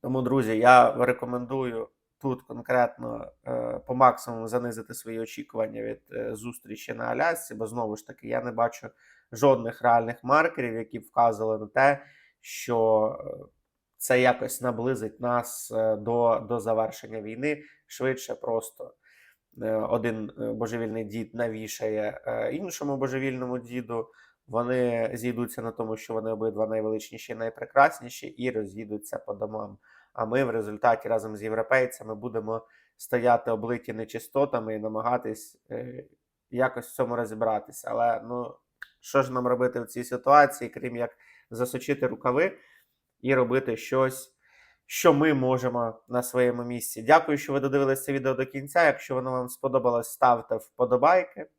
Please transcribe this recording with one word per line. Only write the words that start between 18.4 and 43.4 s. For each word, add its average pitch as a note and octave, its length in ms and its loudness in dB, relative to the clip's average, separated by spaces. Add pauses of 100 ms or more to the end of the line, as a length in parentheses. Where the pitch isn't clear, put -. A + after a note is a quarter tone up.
е, A2 120 -2
один, A2 680 -2
е, A2+ 120 -4
божевільний A2+ 520 -4
дід G#2 300 -8
навішає, A2 920 -4
е, A#2 260 -2
іншому D3 440 -4
божевільному B2+ 640 -4
діду, A#2+ 500 -6 (400)
вони A#2+ 640 0
зійдуться A#2 480 -4
на A2+ 80 -4
тому, A2 260 -6
що - 180 -10
вони A2 160 -2
обидва A2 360 0
найвеличніші A2 680 -4
і A2 40 -8
найпрекрасніші, A#2+ 880 2
і B2 240 -4
роз'їдуться G#2+ 680 -8
по G#2 160 -8
домам. G#2 440 -8 (340)
А A2+ 120 -4
ми B2 200 0
в A#2+ 60 -2
результаті A2 580 0
разом A2 280 -2
з G2+ 60 -12
європейцями A2 720 0
будемо A2 520 -6 (300)
стояти A#2+ 540 2
облиті A#2 420 -4
нечистотами A2+ 840 -2
і G#2+ 40 -6
намагатись, A2 840 -4 (100)
е, B2 340 -10 (460)
якось B2 360 0
в - 80 -18
цьому A#2+ 220 0
розібратися. A2 760 -2
Але, A#2 340 2
ну, A#2+ 300 -8 (460)
що - 220 0
ж B2+ 100 -4
нам B2 140 -2
робити B2 340 2
в A#2+ 60 -8
цій B2 180 -10
ситуації, C3+ 680 4
крім B2+ 260 -8
як A#2+ 140 -4 (400)
засучити B2 560 -2
рукави C3 520 0 (600)
і C3 140 2
робити B2+ 420 2